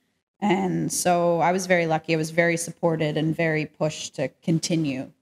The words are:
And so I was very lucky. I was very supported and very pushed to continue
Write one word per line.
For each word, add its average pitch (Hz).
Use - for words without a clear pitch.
And 190
so 175
I 160
was 185
very 175
lucky. 160
I -
was 160
very 170
supported 160
and 156
very 156
pushed -
to 135
continue 160